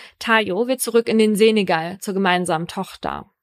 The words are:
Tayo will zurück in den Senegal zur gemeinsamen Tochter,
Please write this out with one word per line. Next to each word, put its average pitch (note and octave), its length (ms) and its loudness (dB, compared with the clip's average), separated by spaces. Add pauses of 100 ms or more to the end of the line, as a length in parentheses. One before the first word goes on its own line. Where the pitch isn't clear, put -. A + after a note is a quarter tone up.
(180)
Tayo A3 480 0
will B3+ 120 -2
zurück A#3 300 0
in A3 100 2
den G#3+ 180 4
Senegal F#3+ 640 2
zur G3 140 -6
gemeinsamen F3+ 520 0
Tochter, - 640 -10 (120)